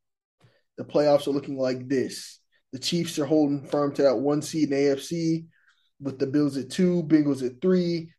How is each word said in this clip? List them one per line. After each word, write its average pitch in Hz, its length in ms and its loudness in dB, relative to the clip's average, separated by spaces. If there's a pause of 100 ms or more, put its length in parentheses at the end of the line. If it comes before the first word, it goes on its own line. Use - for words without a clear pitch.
(760)
the 123 80 -10
playoffs 147 420 2
are 139 60 0
looking 139 260 -4
like 127 300 -2
this. - 520 -4 (320)
The 135 60 -10
Chiefs 165 400 -2
are 147 80 0
holding 143 380 2
firm 147 300 0
to 147 80 0
that 131 160 6
one 147 240 0
seed 151 300 -2
in 139 60 0
A 143 140 4
F 139 80 -2
C, 165 440 -2 (560)
with 139 180 -8
the 143 80 -2
Bills 139 300 0
at 127 140 -6
two, 175 340 2
Bengals 147 400 2
at 123 160 -6
three, 170 580 0